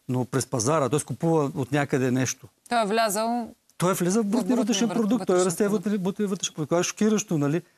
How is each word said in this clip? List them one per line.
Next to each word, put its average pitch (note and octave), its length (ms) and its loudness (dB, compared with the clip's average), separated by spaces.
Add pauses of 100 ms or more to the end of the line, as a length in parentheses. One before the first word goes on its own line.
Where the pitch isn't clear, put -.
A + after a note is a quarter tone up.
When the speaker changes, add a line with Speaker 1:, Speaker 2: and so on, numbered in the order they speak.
Speaker 1:
но B2+ 160 0
през B2+ 220 -2
пазара, C3+ 420 0
т.е. C#3+ 120 0
купува D3+ 540 0
от C#3 180 -6
някъде C#3 380 0
нещо. B2+ 360 -2 (220)
Speaker 2:
Той A#3+ 140 2
е G#3 40 -2
влязъл A3+ 640 -2 (300)
Speaker 1:
Той F#3 160 2
влиза F#3 260 0
в A3 40 2
Speaker 2:
в - 20 -2
Speaker 1:
брутния A3 160 0
Speaker 2:
брутния A#3+ 140 0
Speaker 1:
вътрешен A3 320 2
Speaker 2:
вър-, F3+ 60 -2
Speaker 1:
продукт, A3 320 0
той F#3+ 100 2
Speaker 2:
вътрешен F#3 100 4
Speaker 1:
расте F#3+ 180 0
Speaker 2:
продукт. G3+ 200 0
Speaker 1:
вътре, G#3+ 140 -2
брутния G3 300 -4
вътрешен - 260 -6
продукт. D3+ 140 -6
Това E3+ 120 2
е - 20 2
шокиращо, G#3 560 0
нали? C#3+ 240 0 (160)